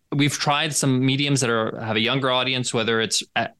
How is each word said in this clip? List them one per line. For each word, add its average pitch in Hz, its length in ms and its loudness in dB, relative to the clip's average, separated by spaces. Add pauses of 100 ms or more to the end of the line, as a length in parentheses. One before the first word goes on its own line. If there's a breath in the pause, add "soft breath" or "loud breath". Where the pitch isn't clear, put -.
(120)
we've 143 260 2
tried 151 360 0
some 131 320 2
mediums 139 340 2
that 123 100 0
are, 113 300 0
have 110 160 -4
a 110 60 2
younger 131 280 0
audience, 127 440 -2
whether 113 260 0
it's, 113 240 -2 (140)
uh, 117 100 -2 (120)